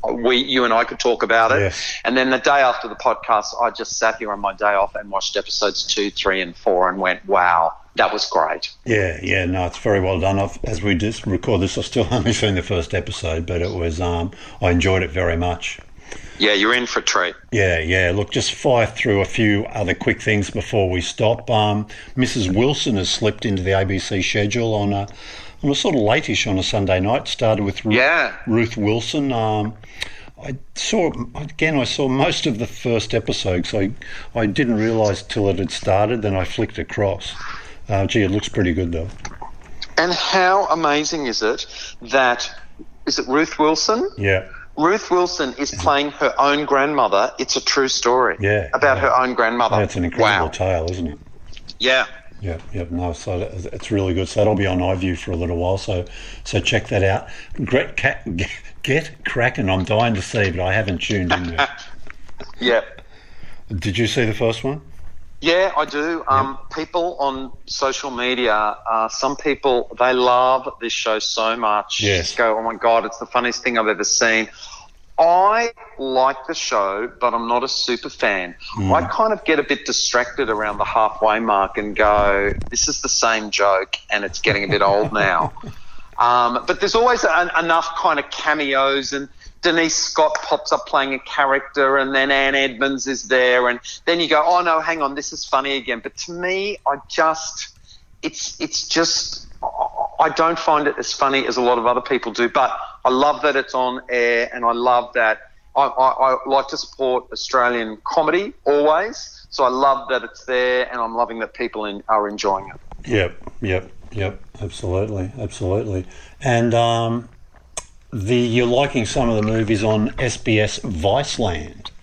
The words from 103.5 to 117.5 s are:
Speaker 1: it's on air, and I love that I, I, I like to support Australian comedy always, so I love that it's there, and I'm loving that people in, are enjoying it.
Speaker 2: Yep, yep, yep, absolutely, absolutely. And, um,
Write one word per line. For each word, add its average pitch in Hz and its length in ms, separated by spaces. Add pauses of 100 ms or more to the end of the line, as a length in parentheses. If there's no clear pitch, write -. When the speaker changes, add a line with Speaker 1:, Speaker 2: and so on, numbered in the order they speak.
Speaker 1:
it's 131 160
on 127 380
air, 120 420
and 123 140
I 117 60
love 120 420
that 110 260 (340)
I, 139 120
I, 131 480
I - 20 (100)
like 135 220
to 151 80
support 127 560
Australian 120 720
comedy 170 480 (140)
always, 156 800
so - 160
I 123 60
love 131 400
that 123 120
it's - 220
there, 127 480
and 123 80
I'm 113 140
loving 117 240
that 107 160
people 110 320
in, 101 240
are 104 180
enjoying 98 400
it. - 100 (300)
Speaker 2:
Yep, 98 260 (280)
yep, 92 280 (220)
yep, 95 260 (220)
absolutely, 101 800
absolutely. 98 640 (380)
And, 117 320
um, 117 560 (800)